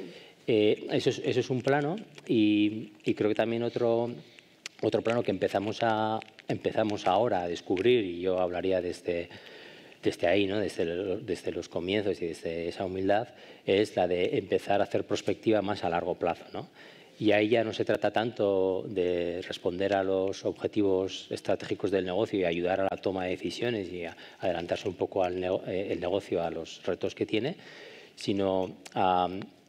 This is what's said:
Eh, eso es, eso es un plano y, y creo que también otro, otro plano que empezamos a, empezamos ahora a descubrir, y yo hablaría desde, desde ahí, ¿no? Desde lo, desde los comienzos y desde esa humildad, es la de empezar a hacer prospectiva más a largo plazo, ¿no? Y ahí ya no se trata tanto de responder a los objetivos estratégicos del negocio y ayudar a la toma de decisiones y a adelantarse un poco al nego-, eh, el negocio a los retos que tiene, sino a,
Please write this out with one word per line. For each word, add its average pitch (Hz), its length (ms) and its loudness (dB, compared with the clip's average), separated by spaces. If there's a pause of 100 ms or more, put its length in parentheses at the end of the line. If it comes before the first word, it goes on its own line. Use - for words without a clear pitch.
(480)
Eh, 110 440 4
eso 147 180 2
es, 120 160 -2
eso 123 140 2
es 117 100 -2
un 131 120 -2
plano 143 340 0 (320)
y, 107 640 2 (120)
y 110 120 0
creo 104 140 2
que 107 60 0
también 113 280 0
otro, 117 480 0 (680)
otro 110 200 2
plano 117 220 0
que - 80 0
empezamos 98 500 0
a, 110 380 2 (280)
empezamos 107 600 0
ahora 98 340 4
a 87 60 -2
descubrir, 98 580 2
y 85 160 -6
yo 92 180 2
hablaría 90 400 2
desde, 87 500 -4 (720)
desde - 240 0
ahí, 98 180 4
¿no? 98 140 0
Desde 90 260 0
lo, 90 320 -2
desde 95 340 -4
los 85 160 -6
comienzos 95 540 -2
y 87 60 -4
desde 82 400 -4
esa 95 180 -4
humildad, 95 440 0 (360)
es 104 300 2
la 92 120 4
de 90 300 2
empezar 98 440 0
a - 20 4
hacer 95 220 -2
prospectiva 104 580 0
más 98 200 -2
a 90 60 0
largo 85 240 0
plazo, 82 400 -2
¿no? 117 160 -10 (480)
Y 107 140 4
ahí 107 160 6
ya 113 160 4
no 110 80 -2
se 101 140 -2
trata 104 260 2
tanto 101 760 2
de 87 600 0
responder 98 460 -2
a 98 100 4
los 95 400 0
objetivos 95 880 0
estratégicos - 580 -2
del 95 160 2
negocio 98 340 0
y 92 40 2
ayudar 87 380 2
a 95 100 2
la 90 100 -8
toma 95 220 0
de 90 80 -2
decisiones 104 600 -4
y 90 120 -8
a 82 120 -10 (260)
adelantarse 87 480 -2
un 92 60 -6
poco 98 280 0
al 90 160 0
nego-, 90 260 0
eh, 95 260 -2
el 82 100 -2
negocio 90 420 0
a 82 80 -2
los 82 340 -10
retos 92 300 -2
que 107 100 -2
tiene, 120 300 -2 (640)
sino 95 580 0 (200)
a, 90 340 4 (400)